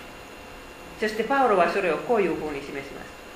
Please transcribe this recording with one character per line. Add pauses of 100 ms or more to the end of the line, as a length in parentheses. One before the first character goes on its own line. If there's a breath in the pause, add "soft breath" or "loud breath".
(1000)
そ
し
て
パ
ウ
ロ
は
そ
れ
を
こ
う
い
う
ふ
う
に
示
し
ま
す。 (240)